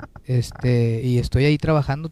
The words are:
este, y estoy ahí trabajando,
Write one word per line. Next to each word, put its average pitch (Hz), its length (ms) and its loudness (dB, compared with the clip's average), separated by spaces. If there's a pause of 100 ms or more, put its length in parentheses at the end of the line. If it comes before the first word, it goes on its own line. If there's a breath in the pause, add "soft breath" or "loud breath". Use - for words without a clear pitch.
(260)
este, 120 800 0
y 123 160 2
estoy 123 260 2
ahí 151 120 4
trabajando, 151 540 -2